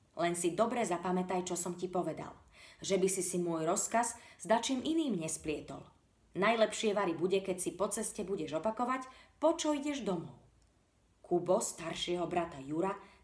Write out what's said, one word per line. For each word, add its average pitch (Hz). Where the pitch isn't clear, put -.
Len 175
si 170
dobre 233
zapamätaj, 180
čo 170
som 175
ti 185
povedal, 160
že 180
by 190
si 185
si 180
môj 165
rozkaz 208
s -
dačím 240
iným 302
nesplietol. 156
Najlepšie 214
vari 190
bude, 185
keď 185
si 180
po 202
ceste 214
budeš 190
opakovať, 240
po 330
čo 302
ideš 277
domov." 165
Kubo 180
staršieho 175
brata 165
Jura 165